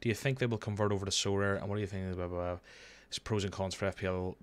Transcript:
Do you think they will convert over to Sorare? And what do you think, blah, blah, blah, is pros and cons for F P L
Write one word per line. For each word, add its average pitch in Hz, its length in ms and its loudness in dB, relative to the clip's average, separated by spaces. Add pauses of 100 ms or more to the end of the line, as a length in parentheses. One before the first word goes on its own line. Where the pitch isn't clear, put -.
Do 120 80 2
you 107 60 4
think 135 220 0
they 127 80 2
will 117 140 2
convert 104 320 2
over 98 140 0
to 98 60 0
Sorare? 98 480 4
And 95 100 -4
what 101 60 0
do 104 60 0
you 98 60 0
think, 95 280 -4
blah, 90 120 -2
blah, 87 100 -4
blah, 87 220 -2 (520)
is - 60 -4
pros 104 260 0
and 98 100 -2
cons 95 200 -2
for - 120 -2
F 95 120 0
P 98 80 -4
L 92 380 0